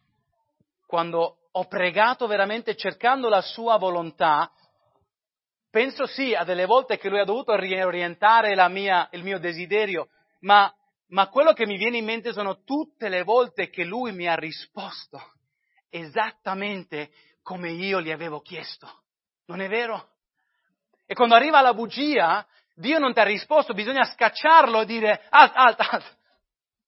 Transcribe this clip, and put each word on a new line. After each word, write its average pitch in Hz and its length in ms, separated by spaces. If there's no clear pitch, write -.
quando 170 640
ho 185 140
pregato 202 600
veramente 208 480
cercando 240 540
la 196 140
sua 226 340
volontà, 170 760
penso 262 360
sì 262 280
a 175 80
delle 175 220
volte 233 320
che 196 120
lui 202 120
ha 202 40
dovuto 220 300
riorientare 190 1000
la 185 140
mia, 185 440
il 175 100
mio 196 160
desiderio, 175 720
ma, 196 320
ma 190 200
quello 302 240
che 233 140
mi 202 100
viene 233 220
in 220 60
mente 226 280
sono 196 320
tutte 277 440
le 180 140
volte 208 480
che 180 140
lui 220 280
mi 175 140
ha 170 80
risposto - 1000
esattamente 190 1200
come 180 280
io 185 300
gli 160 100
avevo 156 300
chiesto. - 640
Non 175 140
è 190 80
vero? 226 480
E 196 40
quando 233 200
arriva 285 280
la 247 100
bugia, 214 720
Dio 254 240
non 262 160
ti 226 60
ha 214 40
risposto, 214 480
bisogna 226 320
scacciarlo 240 800
e - 20
dire: 214 460
"Alt, 269 240
alt, 247 260
alt." - 360